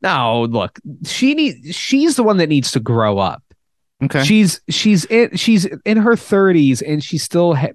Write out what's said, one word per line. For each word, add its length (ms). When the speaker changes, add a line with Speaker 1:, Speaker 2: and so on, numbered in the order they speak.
Speaker 1:
No, 420
look, 360
she 280
need-, 400
she's 440
the 60
one 140
that 120
needs 220
to 80
grow 400
up. 220
Speaker 2:
Okay. 200
Speaker 1:
She's, 460
she's 360
in, 320
she's 280
in 120
her 180
thirties 680
and 220
she's 200
still 320
ha-, 200